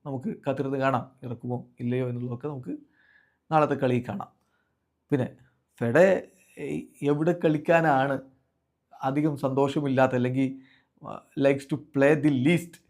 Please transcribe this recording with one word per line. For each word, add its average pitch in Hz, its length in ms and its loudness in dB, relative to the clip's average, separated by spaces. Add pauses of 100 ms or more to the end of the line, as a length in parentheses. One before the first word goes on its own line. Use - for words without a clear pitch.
നമുക്ക് 139 320 -8
കാത്തിരുന്ന് 135 400 -4
കാണാം, 131 340 -2 (120)
ഇറക്കുമോ 120 440 -8 (120)
ഇല്ലയോ 123 300 -2
എന്നുള്ളതൊക്കെ 123 380 -8
നമുക്ക് 135 260 -10 (800)
നാളത്തെ 147 220 4
കളിയിൽ 123 340 0
കാണാം. 101 220 -8 (800)
പിന്നെ 127 160 0 (540)
ഫെഡെ 135 260 4 (500)
എ-, 151 280 -8 (160)
എവിടെ 156 440 0
കളിക്കാനാണ് 151 720 2 (880)
അധികം 143 340 0
സന്തോഷമില്ലാത്ത, 135 720 2
അല്ലെങ്കിൽ, 127 360 0 (560)
അഹ്, - 360 -12
likes 139 260 2
to 143 180 -6
play 139 300 4
the 147 240 2
least 165 360 0 (160)